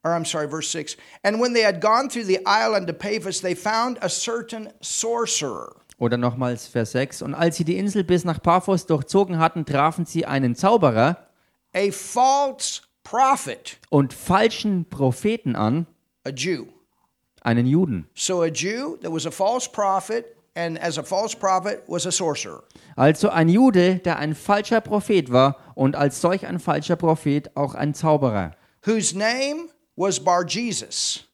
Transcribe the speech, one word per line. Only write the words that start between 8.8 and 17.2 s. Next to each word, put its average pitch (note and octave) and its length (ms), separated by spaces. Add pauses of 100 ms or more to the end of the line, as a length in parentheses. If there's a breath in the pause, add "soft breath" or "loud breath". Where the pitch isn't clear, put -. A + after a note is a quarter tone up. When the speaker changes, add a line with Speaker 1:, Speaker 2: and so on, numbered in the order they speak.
Speaker 2:
durchzogen E3+ 520
hatten, D#3+ 260
trafen D3 400
sie D#3+ 200
einen C3 300
Zauberer E3 760 (440)
Speaker 1:
A G3+ 180
false C4+ 920 (220)
prophet. B3+ 760 (100)
Speaker 2:
und C#3 240
falschen G3+ 760
Propheten C#3 680
an," C3 320 (380)
Speaker 1:
A C#3 60
Jew. C#3 340 (760)